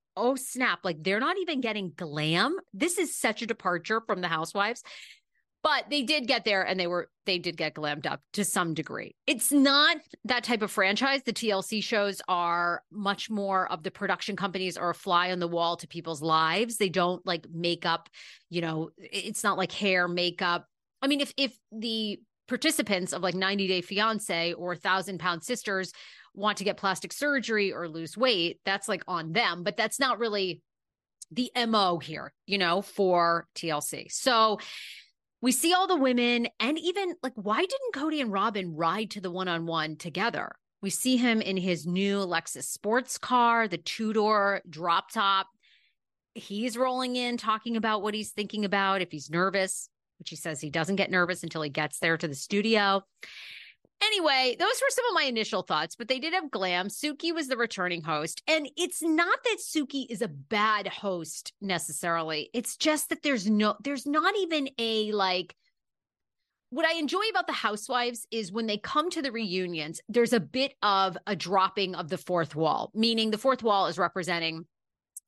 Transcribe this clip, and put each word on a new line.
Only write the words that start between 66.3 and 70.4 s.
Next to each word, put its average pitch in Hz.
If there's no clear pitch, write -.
what 320
I 330
enjoy 330
about 359
the 302
housewives 240
is 214
when 226
they 208
come 302
to 320
the 269
reunions, 175
there's 233
a 233